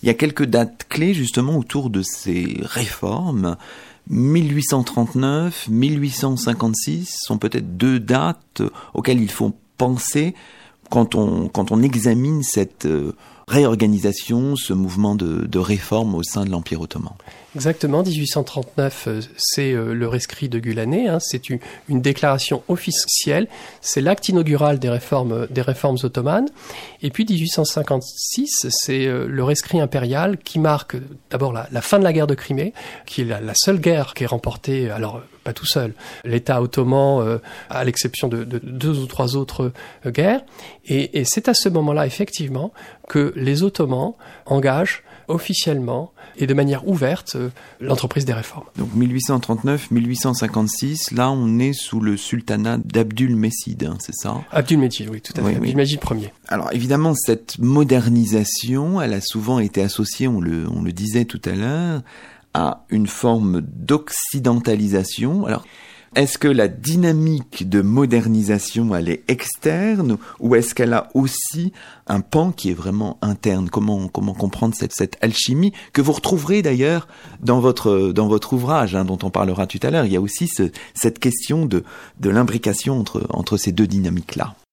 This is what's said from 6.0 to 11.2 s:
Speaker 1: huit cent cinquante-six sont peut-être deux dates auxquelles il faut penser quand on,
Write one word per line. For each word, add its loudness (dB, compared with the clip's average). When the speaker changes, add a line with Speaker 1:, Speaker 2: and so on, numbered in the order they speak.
Speaker 1:
huit -2
cent 0
cinquante-six -2
sont -2
peut-être -2
deux 2
dates -2
auxquelles 2
il 0
faut -2
penser 0
quand 2
on, 0